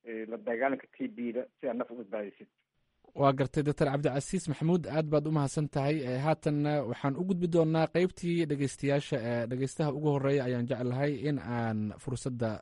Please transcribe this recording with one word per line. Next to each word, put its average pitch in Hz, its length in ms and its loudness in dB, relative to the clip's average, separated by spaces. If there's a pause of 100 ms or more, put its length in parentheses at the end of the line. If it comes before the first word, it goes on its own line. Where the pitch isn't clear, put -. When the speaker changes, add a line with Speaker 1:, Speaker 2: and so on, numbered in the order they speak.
Speaker 1:
ee, 113 220 -8
la 113 100 -8
dagaalanka 123 500 -2 (100)
T 131 120 -6
B 117 240 -6
da 123 100 -4 (180)
si 139 80 -4
aad 117 80 -4
naf 123 140 -4
u 117 60 -12
badbaadisid. 107 520 -10 (680)
Speaker 2:
Waa 139 160 6
gartay, 135 300 0
Doctor 147 280 2
Cabdicasiis 143 580 -2
Maxamuud, 160 380 2
aad 156 240 0
baad 151 160 4
u 160 60 0
mahadsan 147 360 0
tahay. 147 360 0
Ee, 127 140 -2
haatanna 147 680 2
waxaan 127 320 -2
u 180 80 -2
gudbi 175 240 0
doonaa 160 380 4
qaybtii 170 600 0
dhegeystayaasha. 143 760 0
Ee, 120 260 -2
dhegeystaha 131 460 -2
ugu 151 220 0
horreeya 139 300 2
ayaan 120 240 0
jeclahay 127 440 0 (160)
in 143 100 0
aan 110 600 -2
fursadda 120 520 -4 (120)